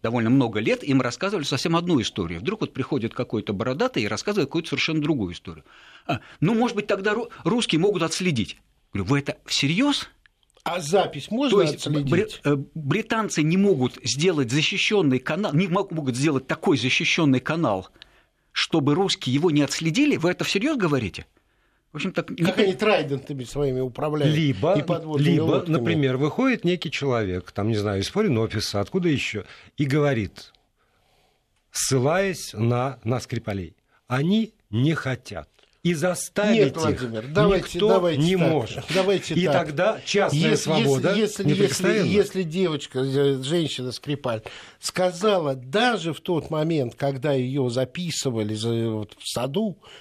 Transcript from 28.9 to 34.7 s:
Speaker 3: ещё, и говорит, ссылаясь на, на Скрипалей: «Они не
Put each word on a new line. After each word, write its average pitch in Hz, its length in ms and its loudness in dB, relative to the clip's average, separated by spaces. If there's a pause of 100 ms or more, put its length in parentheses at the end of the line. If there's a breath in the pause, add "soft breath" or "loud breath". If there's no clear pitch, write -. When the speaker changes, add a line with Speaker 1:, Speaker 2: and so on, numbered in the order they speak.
Speaker 3:
ещё, 110 340 -2 (340 loud breath)
и 151 80 0
говорит, 135 680 -2 (1160)
ссылаясь 160 840 0
на, 120 500 0
на 117 160 0
Скрипалей: 101 560 -6 (320)
«Они 185 460 0 (160)
не 127 240 2